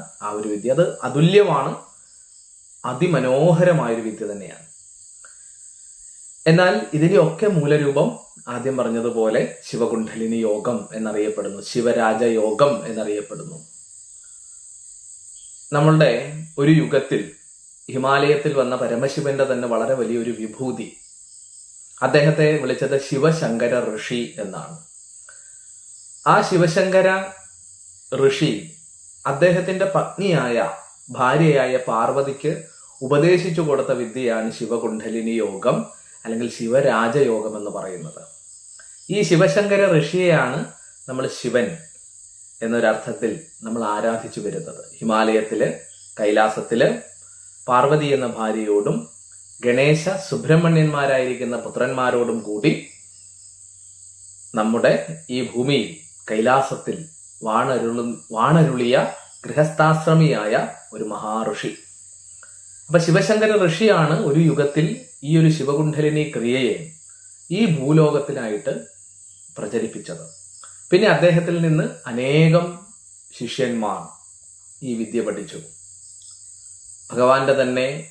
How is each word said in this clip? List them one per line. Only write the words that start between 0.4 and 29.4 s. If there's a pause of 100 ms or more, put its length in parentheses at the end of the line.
ഒരു
വിദ്യ.
അത് (240)
അതുല്യമാണ്, (1120)
അതിമനോഹരമായൊരു
വിദ്യ
തന്നെയാണ്. (1800)
എന്നാൽ (240)
ഇതിൻ്റെയൊക്കെ (100)
മൂലരൂപം (380)
ആദ്യം
പറഞ്ഞതുപോലെ (280)
ശിവകുണ്ഡലിനി (100)
യോഗം (200)
എന്നറിയപ്പെടുന്നു, (100)
ശിവരാജയോഗം (180)
എന്നറിയപ്പെടുന്നു. (2250)
നമ്മളുടെ (460)
ഒരു
യുഗത്തിൽ (640)
ഹിമാലയത്തിൽ
വന്ന
പരമശിവന്റെ
തന്നെ
വളരെ
വലിയൊരു
വിഭൂതി, (1120)
അദ്ദേഹത്തെ (140)
വിളിച്ചത് (120)
ശിവശങ്കര (140)
ഋഷി (220)
എന്നാണ്. (1500)
ആ (140)
ശിവശങ്കര (1040)
ഋഷി (720)
അദ്ദേഹത്തിന്റെ